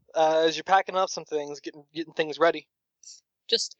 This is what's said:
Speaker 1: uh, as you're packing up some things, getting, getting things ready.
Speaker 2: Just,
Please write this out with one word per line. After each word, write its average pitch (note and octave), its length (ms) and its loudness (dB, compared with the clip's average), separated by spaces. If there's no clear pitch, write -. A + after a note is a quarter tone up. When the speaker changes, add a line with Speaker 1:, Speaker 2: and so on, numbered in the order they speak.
Speaker 1:
uh, D#3+ 300 4
as D#3+ 100 2
you're D#3+ 80 -8
packing F#3+ 320 2
up F#3 140 0
some D#3+ 160 -10
things, C#3+ 340 -8
getting, D#3 320 -16
getting D#3 220 -10
things D#3 240 -4
ready. D#3 300 2
Speaker 2:
Just, - 300 -2